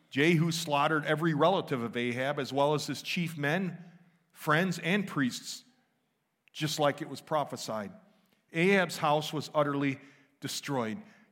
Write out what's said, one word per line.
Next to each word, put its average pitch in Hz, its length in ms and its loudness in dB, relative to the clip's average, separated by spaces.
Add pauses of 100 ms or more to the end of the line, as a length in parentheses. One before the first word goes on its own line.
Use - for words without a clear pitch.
Jehu 160 420 4
slaughtered 147 540 2
every 156 280 2
relative 151 480 2
of 117 140 -4
Ahab, 127 460 -2
as 120 100 -6
well 139 220 2
as 147 140 -2
his 139 140 -6
chief 170 360 -4
men, 160 400 -2 (560)
friends, 170 460 0
and 190 280 0
priests, - 540 -2 (920)
just 151 260 -4
like 143 220 2
it 143 80 -8
was 131 100 -10
prophesied. 120 720 -4 (640)
Ahab's 180 440 2
house 151 360 0
was 147 200 -6
utterly 143 460 0 (400)
destroyed. 123 580 -4 (340)